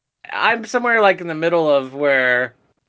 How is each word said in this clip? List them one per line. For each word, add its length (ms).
I'm 340
somewhere, 360
like, 200
in 60
the 80
middle 340
of 240
where 600